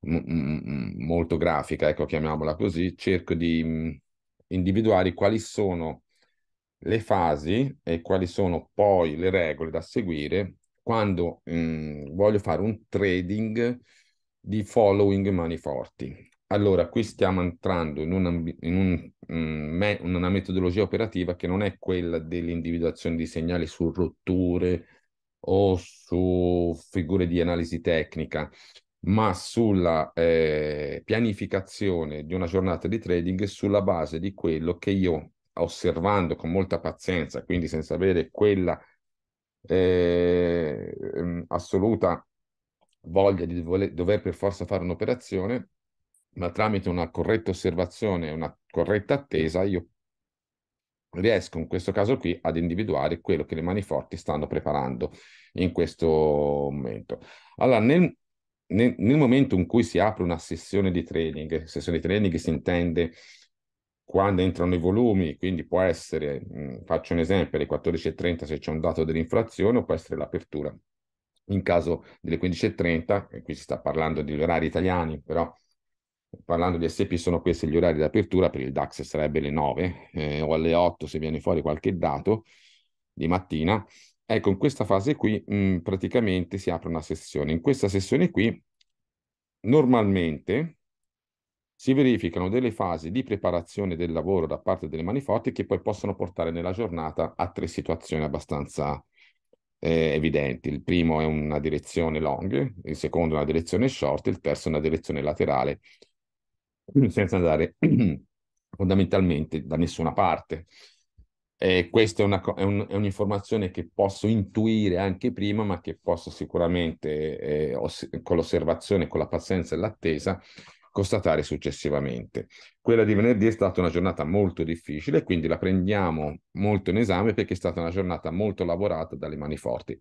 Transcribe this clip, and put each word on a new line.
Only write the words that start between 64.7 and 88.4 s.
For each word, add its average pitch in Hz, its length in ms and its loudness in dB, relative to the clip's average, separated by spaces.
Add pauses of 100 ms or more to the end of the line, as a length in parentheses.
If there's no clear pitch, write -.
i 87 40 2
volumi, 95 580 2
quindi 90 280 -2
può 87 160 0
essere, 78 640 -2 (100)
mm, 65 320 -10
faccio - 300 -2
un 82 60 2
esempio, 82 380 2
alle 73 80 0
quattordici 80 420 -2
e 78 60 -6
trenta 87 300 -2
se 76 140 -6
c'è - 120 -8
un 80 100 -2
dato 80 240 0
dell'inflazione, 92 720 0
o 107 60 0
può 87 100 0
essere - 220 -6
l'apertura. 73 600 -6 (720)
In 98 140 0
caso 85 420 2 (160)
delle - 180 -4
quindici 92 280 0
e 101 80 0
trenta, 85 540 0
e - 140 -14
qui - 120 -8
si - 80 -16
sta - 180 -6
parlando 76 420 -2
degli 73 200 -2
orari 80 240 2
italiani, 85 540 0
però 82 300 -2 (920)
parlando 85 340 0
di 82 100 0
S 98 180 -2
P - 80 -4
sono 85 260 0
questi 85 280 0
gli 78 80 2
orari 85 220 4
d'apertura, 90 520 2
per 67 100 -8
il 65 120 -6
dax 69 300 -4
sarebbe 76 380 0
le 71 100 -2
nove, 76 640 -2
eh, 76 280 -2
o 78 140 0
alle 80 200 2
otto 85 320 2
se 73 120 -6
viene 78 220 -4
fuori 85 220 0
qualche 78 340 -2
dato 85 480 -2 (680)
di 78 160 -4
mattina. 92 560 0 (420)
Ecco, 107 240 2
in 95 60 2
questa 139 280 0
fase 101 300 2
qui, 107 280 -2 (100)
mm, 98 260 2
praticamente 98 800 0
si 95 120 -4
apre 85 180 -4
una 82 140 -4
sessione. 76 500 -4
In 82 80 0
questa 131 280 2
sessione 98 420 2
qui 104 300 0 (1000)